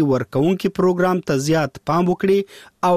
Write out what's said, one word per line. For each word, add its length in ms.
ورکوونکي 680
پروګرام 520
ته 160
زیات 480
پام 240
وکړي 320
او 120